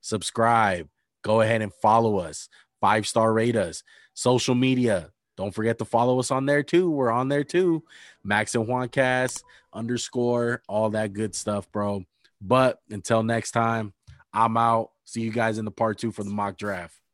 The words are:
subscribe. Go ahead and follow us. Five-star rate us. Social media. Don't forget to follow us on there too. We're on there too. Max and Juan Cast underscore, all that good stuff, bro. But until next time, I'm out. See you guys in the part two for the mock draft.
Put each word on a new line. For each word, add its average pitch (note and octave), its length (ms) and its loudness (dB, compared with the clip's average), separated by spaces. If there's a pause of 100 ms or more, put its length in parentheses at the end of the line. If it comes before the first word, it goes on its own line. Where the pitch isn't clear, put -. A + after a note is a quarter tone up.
subscribe. G#2+ 880 0 (340)
Go A2 200 2
ahead A2 200 2
and G2+ 120 -6
follow A2 440 4
us. E2 300 -10 (320)
Five-star A2 520 2
rate A2+ 220 2
us. F2+ 300 -2 (300)
Social B2+ 420 2
media. B2 560 0 (240)
Don't G2 180 -6
forget A2+ 240 -2
to A#2 60 -4
follow B2 340 2
us B2+ 140 -2
on C3 140 -2
there C#3+ 180 2
too. F3 260 2
We're C3 220 0
on B2+ 160 0
there C#3+ 160 0
too. E3+ 400 0 (400)
Max G#2 320 0
and A2+ 100 0
Juan B2 220 -4
Cast B2+ 560 0 (280)
underscore, A#2+ 960 -2
all G#2+ 220 0
that G#2+ 220 -4
good G#2 240 -6
stuff, G#2 340 -6
bro. G2+ 320 -4 (380)
But B2 400 2 (100)
until A2 320 0
next A2+ 300 -2
time, A2+ 400 -2 (400)
I'm A2+ 240 2
out. A2+ 340 2 (140)
See - 160 -10
you A2+ 100 -4
guys A2+ 280 -2
in A2 60 -6
the G#2+ 60 -8
part G#2+ 280 -2
two A#2 120 -4
for G#2 140 -8
the G2+ 60 -8
mock G2+ 280 -4
draft. F#2 380 -10 (180)